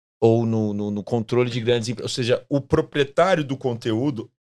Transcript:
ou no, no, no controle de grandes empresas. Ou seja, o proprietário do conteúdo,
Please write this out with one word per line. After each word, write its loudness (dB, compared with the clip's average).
ou 4
no, 0
no, -4
no -4
controle 0
de -6
grandes 0
empresas. -6
Ou -6
seja, -2
o 0
proprietário 0
do -4
conteúdo, -2